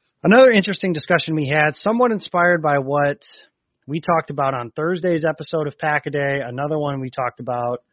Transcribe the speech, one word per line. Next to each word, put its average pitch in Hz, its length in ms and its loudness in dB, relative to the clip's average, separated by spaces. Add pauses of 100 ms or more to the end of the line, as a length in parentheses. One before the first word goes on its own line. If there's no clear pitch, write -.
(220)
Another 247 300 8
interesting 196 400 0
discussion 160 420 0
we 151 140 0
had, 151 260 2
somewhat 233 380 0
inspired 175 500 2
by 147 160 2
what 143 400 0 (680)
we 151 140 -6
talked 165 300 0
about 135 240 -2
on 120 160 -6
Thursday's 170 580 -2
episode 156 380 -4
of 143 120 -8
Pack-A-Day, 143 640 -2
another 143 340 -4
one 143 220 -4
we 131 100 -8
talked 123 300 -6
about 123 420 -4 (100)